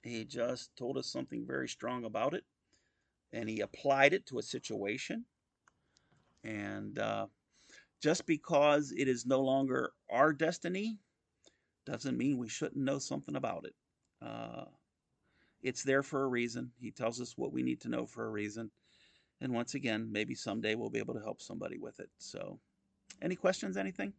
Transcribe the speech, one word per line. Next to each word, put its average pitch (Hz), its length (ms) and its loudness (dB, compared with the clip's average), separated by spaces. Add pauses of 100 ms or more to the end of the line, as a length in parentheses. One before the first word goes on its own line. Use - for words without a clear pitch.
He 117 220 -6
just 127 500 -4
told 120 240 -4
us - 80 -4
something 123 400 -6
very 131 220 -2
strong 120 360 -6
about 113 300 0
it, 196 80 -4 (880)
and 113 160 -4
he 110 120 -2
applied 139 520 6
it - 140 0
to 123 140 -6
a - 20 -8
situation. 117 840 -4 (1160)
And, 104 560 -6
uh, 107 300 0 (760)
just 156 240 4
because 147 680 6
it 139 100 4
is 120 180 2
no 131 180 6
longer 131 500 2 (180)
our 143 220 8
destiny 180 680 0 (880)
doesn't 123 320 -2
mean 131 200 2
we 117 100 -4
shouldn't 139 360 -2
know 139 140 0
something - 380 -4
about - 300 -4
it. - 80 -12 (460)
Uh, 113 440 -8 (960)
it's 127 220 -4
there 135 180 4
for 139 220 0
a 135 40 2
reason. 120 520 0
He 123 100 -8
tells 117 300 -2
us - 180 -8
what - 140 -2
we 127 100 0
need 127 200 0
to 120 60 -8
know 120 180 -2
for 113 200 -8
a 110 40 -4
reason. 104 420 -4 (680)
And 127 120 0
once 120 200 -2
again, 113 380 0
maybe 107 220 0
someday 110 400 -2
we'll 113 160 -2
be 113 80 0
able 120 160 -2
to 110 60 -4
help 104 200 -6
somebody - 380 -8
with - 200 -10
it. - 200 -14
So, - 400 -10 (640)
any 180 140 0
questions, 190 420 2
anything? 196 400 -4